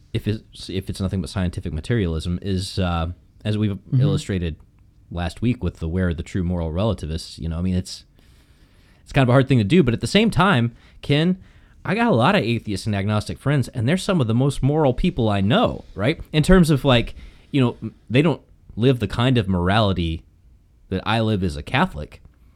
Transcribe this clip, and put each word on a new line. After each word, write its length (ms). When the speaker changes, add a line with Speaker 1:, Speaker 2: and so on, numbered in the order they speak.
Speaker 1:
if 160
it's, 420
if 200
it's 100
nothing 200
but 100
scientific 420
materialism, 680
is, 360
uh, 320
as 140
we've 140
Speaker 2:
Mm-hmm. 280
Speaker 1:
illustrated 560
last 300
week 200
with 160
the, 100
where 200
are 60
the 80
true 220
moral 280
relativists, 640
you 100
know, 100
I 40
mean, 120
it's, 300
it's 100
kind 100
of 60
a 40
hard 160
thing 100
to 60
do, 180
but 120
at 60
the 60
same 240
time, 440
Ken, 360
I 100
got 180
a 20
lot 200
of 80
atheist 440
and 80
agnostic 440
friends, 300
and 200
they're 80
some 240
of 60
the 80
most 280
moral 320
people 340
I 120
know, 440
right? 260
In 100
terms 280
of, 140
like, 300
you 100
know, 220
m-, 120
they 140
don't 200
live 240
the 80
kind 300
of 100
morality 720
that 160
I 140
live 220
as 140
a 60
Catholic, 600